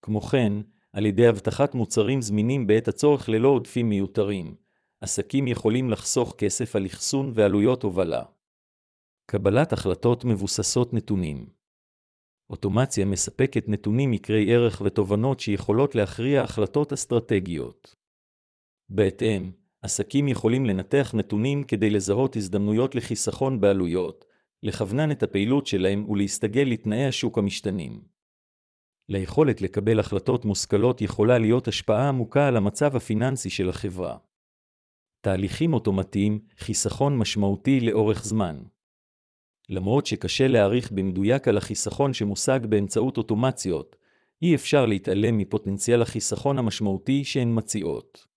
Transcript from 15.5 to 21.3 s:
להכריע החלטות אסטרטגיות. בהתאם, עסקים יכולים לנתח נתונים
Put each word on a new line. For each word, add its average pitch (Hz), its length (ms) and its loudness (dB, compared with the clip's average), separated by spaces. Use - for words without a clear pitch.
להכריע 120 460 0
החלטות 143 520 -2
אסטרטגיות. 92 1000 -2
בהתאם, 101 640 0
עסקים - 460 -2
יכולים 127 380 0
לנתח 113 520 0
נתונים 123 460 0